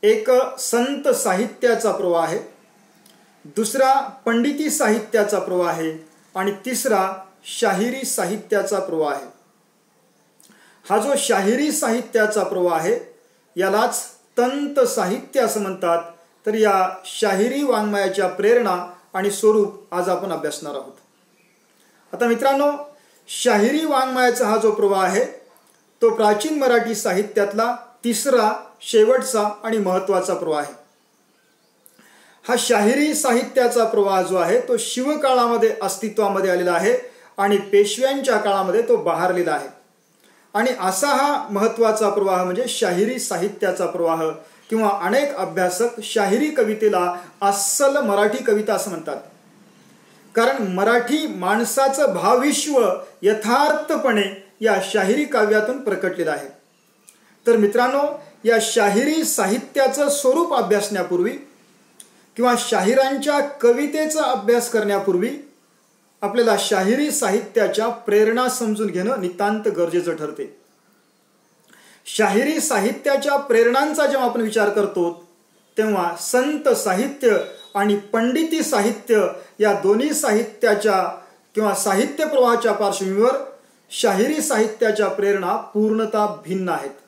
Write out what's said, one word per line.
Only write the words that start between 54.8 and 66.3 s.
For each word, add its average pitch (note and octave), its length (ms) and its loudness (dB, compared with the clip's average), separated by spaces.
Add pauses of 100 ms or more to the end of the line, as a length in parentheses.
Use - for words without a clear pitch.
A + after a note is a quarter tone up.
शाहिरी A3 420 0
काव्यातून G#3+ 560 0
प्रकटलेलं F3+ 500 -4
आहे. C#3 180 -6 (1000)
तर A#3 100 4
मित्रांनो, B3 500 2 (380)
या A3+ 160 4
शाहिरी A#3 640 2
साहित्याचं C4 840 0
स्वरूप D4 460 0
अभ्यासण्यापूर्वी G3 760 0 (1080)
किंवा A#3+ 220 2
शाहिरांच्या C4+ 840 2
कवितेचा D4 800 0
अभ्यास A#3 480 0
करण्यापूर्वी G3+ 600 0 (920)
आपल्याला G#3+ 360 2